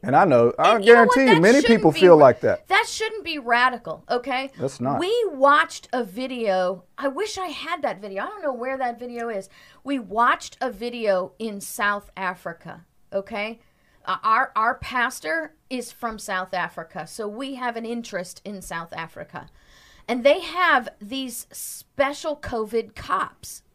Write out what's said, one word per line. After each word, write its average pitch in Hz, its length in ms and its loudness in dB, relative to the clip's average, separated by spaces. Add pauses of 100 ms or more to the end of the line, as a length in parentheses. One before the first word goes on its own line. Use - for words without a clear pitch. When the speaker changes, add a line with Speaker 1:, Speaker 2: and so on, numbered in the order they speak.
Speaker 1:
And 123 120 -2
I 175 80 6
know, 120 340 6
I 185 180 4
Speaker 2:
And 202 80 -2
you 233 100 12
know 240 100 10
what? 247 100 4
Speaker 1:
guarantee 262 160 4
you, 208 40 8
Speaker 2:
That 165 80 4
Speaker 1:
many 240 180 8
Speaker 2:
shouldn't 226 180 6
Speaker 1:
people 160 140 6
Speaker 2:
be 156 80 -2
Speaker 1:
feel 175 160 12
Speaker 2:
ra- 151 80 10
Speaker 1:
like 123 160 8
that. - 280 -2
Speaker 2:
That 415 200 2
shouldn't 440 360 -6
be 320 140 -6
radical, 233 720 -2
okay? 254 500 -4
Speaker 1:
That's 139 220 -6
not. 135 200 -2
Speaker 2:
We 370 120 -2 (200)
watched 285 600 2
a 247 120 -4
video. 196 800 -4 (120)
I 277 120 -4
wish 370 300 -6
I 370 100 -8
had 302 340 -10
that 196 180 -4
video. 196 220 -10
I 269 40 -6
don't 403 160 -14
know 294 100 -4
where 254 260 -6
that 240 220 -6
video 240 280 -10
is. 202 200 -8 (360)
We 277 140 -4
watched 233 600 -2
a 254 100 -4
video 208 720 -4
in 214 200 -10
South 202 560 -4
Africa, 175 680 -10 (260)
okay? 208 460 -8 (480)
Uh, 185 180 -2
our, 220 320 2
our 233 200 0
pastor 262 760 -6 (140)
is 254 240 -8
from - 260 -10
South 190 360 -8
Africa, 170 520 -8
so 214 220 -10
we 262 280 -10
have 247 200 -6
an 226 80 -10
interest 226 640 -10
in 196 160 -12
South 170 320 -12
Africa. 165 540 -14 (600)
And 240 160 -4
they 302 160 6
have 330 480 0 (120)
these 240 520 -10
special - 840 -6
covid 220 640 -6
cops - 680 -8 (120)